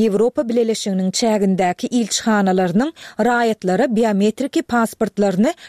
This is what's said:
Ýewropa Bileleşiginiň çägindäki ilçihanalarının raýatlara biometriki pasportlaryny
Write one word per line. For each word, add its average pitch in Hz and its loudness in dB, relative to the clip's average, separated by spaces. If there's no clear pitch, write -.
Ýewropa 226 0
Bileleşiginiň 214 -2
çägindäki 196 0
ilçihanalarının 202 0
raýatlara 226 0
biometriki 214 0
pasportlaryny 220 0